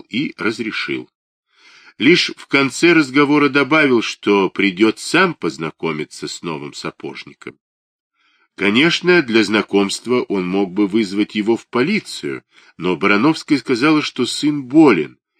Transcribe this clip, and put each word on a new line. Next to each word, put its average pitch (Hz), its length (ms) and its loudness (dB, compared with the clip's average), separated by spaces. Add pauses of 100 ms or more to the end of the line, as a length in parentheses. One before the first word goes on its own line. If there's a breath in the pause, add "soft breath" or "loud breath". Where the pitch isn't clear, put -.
и 139 280 -6
разрешил. 95 720 -6 (920 soft breath)
Лишь 160 380 4
в - 100 -20
конце 139 460 2
разговора 147 560 2
добавил, 135 540 2
что 101 480 0
придет 98 500 0
сам 170 340 0
познакомиться 78 920 -8
с - 140 -14
новым 73 300 -10
сапожником. 69 840 -14 (960)
Конечно, 160 680 2
для 113 200 2
знакомства 101 800 0
он 95 260 -4
мог 95 240 -2
бы 101 140 0
вызвать 98 480 -2
его 107 220 0
в - 100 -14
полицию, 120 800 -4 (320 soft breath)
но 87 200 -2
Барановская 107 640 0
сказала, 139 420 0
что - 260 -4
сын 147 380 -4
болен 120 540 4 (220)